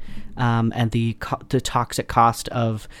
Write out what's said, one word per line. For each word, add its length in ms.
um, 400
and 140
the 300
co-, 180
the 140
toxic 460
cost 420
of, 360